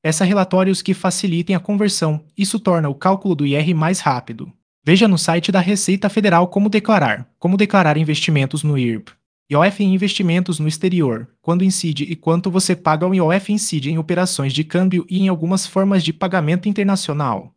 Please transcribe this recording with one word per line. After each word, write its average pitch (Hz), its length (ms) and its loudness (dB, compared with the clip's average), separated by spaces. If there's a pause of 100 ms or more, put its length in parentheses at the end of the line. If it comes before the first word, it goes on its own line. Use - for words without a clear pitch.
Peça 160 220 0
relatórios 185 580 2
que 190 100 -2
facilitem 180 640 -2
a 165 40 0
conversão, 185 600 -2 (140)
isso 202 240 -2
torna 170 300 2
o 135 40 -4
cálculo 190 400 0
do 143 120 -2
I 139 80 0
R 156 180 0
mais 165 260 0
rápido. 123 540 -4 (320)
Veja 190 240 6
no 185 80 4
site 165 340 0
da 185 100 2
Receita 196 500 0
Federal 180 380 2
como 202 200 0
declarar, 190 580 0 (120)
como 185 180 0
declarar 190 400 2
investimentos 151 680 0
no 151 140 0
irp. 117 320 -2 (420)
I 143 60 0
O 160 80 4
F 202 180 0
em 190 120 2
investimentos 180 640 0
no 151 80 -2
exterior, 156 600 -2 (120)
quando 175 240 0
incide 160 400 -2
e 165 120 -8
quanto 175 340 -2
você 185 240 0
paga 160 320 0
ao 190 80 0
I 185 60 0
O 160 120 2
F 196 200 -2
incide 151 380 -4
em 160 80 -2
operações 165 540 -2
de 151 120 -2
câmbio 180 440 0
e 185 120 -2
em 190 80 2
algumas 180 380 -2
formas 196 360 0
de 160 100 -2
pagamento 180 560 -2
internacional. 156 880 -2